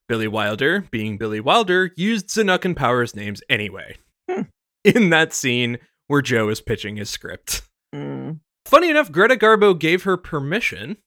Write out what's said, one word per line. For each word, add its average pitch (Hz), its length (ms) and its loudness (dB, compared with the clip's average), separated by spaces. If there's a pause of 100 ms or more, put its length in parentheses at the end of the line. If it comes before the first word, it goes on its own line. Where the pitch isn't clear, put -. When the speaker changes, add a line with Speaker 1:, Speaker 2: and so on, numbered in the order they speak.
Speaker 1:
Billy 110 180 0
Wilder, 110 600 0
being 107 280 -4
Billy 107 240 -6
Wilder, 180 560 2
used 202 320 -2
Zanuck 190 360 0
and 180 120 -2
Power's 120 380 0
names 104 340 -10
anyway. 98 480 -6 (320)
Speaker 2:
Hmm. 359 140 -6 (420)
Speaker 1:
In 202 260 6
that 160 220 4
scene 120 440 -2 (300)
where 143 140 2
Joe 113 280 0
is 110 120 -4
pitching 107 340 -6
his 101 140 -10
script. - 520 -10 (320)
Speaker 2:
Mm. 143 460 -10 (260)
Speaker 1:
Funny 330 240 6
enough, 294 220 0
Greta 214 240 4
Garbo 208 420 4
gave 160 260 0
her 190 140 0
permission. 147 800 -6 (120)